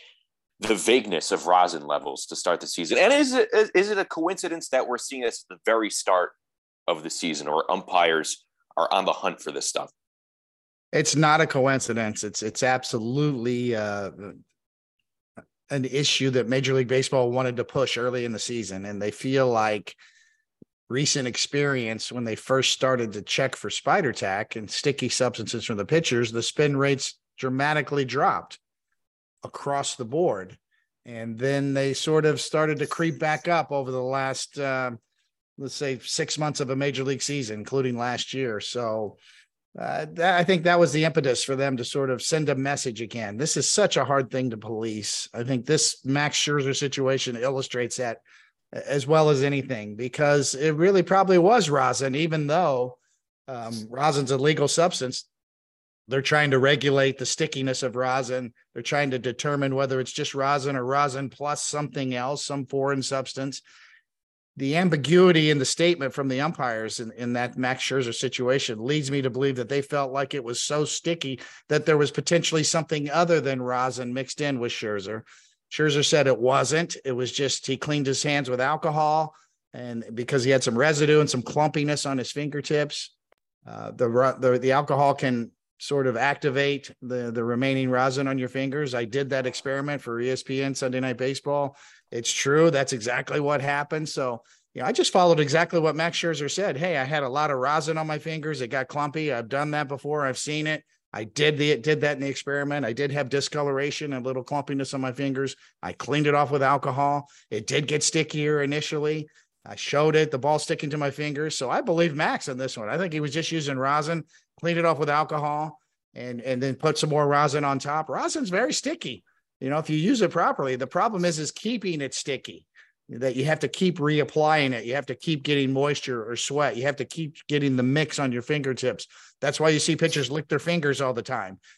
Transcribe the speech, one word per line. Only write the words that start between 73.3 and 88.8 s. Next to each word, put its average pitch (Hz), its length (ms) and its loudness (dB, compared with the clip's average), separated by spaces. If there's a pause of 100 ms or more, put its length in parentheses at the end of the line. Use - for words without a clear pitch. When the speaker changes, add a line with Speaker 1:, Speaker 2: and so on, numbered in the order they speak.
Speaker 2:
than 131 200 -2
rosin 123 520 -2
mixed 131 260 -6
in 143 200 -2
with 117 120 -2
Scherzer. 107 520 -6 (500)
Scherzer 147 320 4
said 143 220 4
it 120 120 4
wasn't. 135 640 2
It 135 80 -4
was 123 220 -4
just - 340 -2
he 135 80 0
cleaned 147 300 -2
his 131 180 -2
hands 143 260 0
with 127 120 -2
alcohol, 156 760 0 (380)
and 120 400 -8
because 120 320 0
he 135 60 4
had 131 120 4
some 117 140 0
residue 151 420 4
and 147 100 4
some 127 120 -2
clumpiness 147 680 0
on 135 80 -2
his 117 140 -6
fingertips, 147 840 -4 (540)
uh, - 240 -12
the 120 160 0
ro-, 123 320 4
the, 127 180 4
the 131 140 2
alcohol 143 440 4
can 123 360 -2 (280)
sort 139 280 0
of 117 80 0
activate 139 720 0 (120)
the, 123 300 -6
the 117 120 -2
remaining 131 460 0
rosin 131 400 2
on 135 80 -2
your 127 100 -2
fingers. 135 460 -4